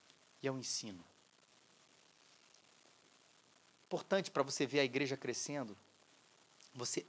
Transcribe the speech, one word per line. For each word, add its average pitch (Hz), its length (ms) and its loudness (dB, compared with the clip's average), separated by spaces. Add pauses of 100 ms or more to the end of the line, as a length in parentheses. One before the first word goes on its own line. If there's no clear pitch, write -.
(400)
e 135 60 -2
ao 131 100 0
ensino." 104 480 -6 (2750)
Importante 185 440 0
pra 139 140 4
você 139 200 0
ver 131 140 2
a 139 60 8
igreja 135 320 2
crescendo, 123 600 -4 (960)
você 123 360 -2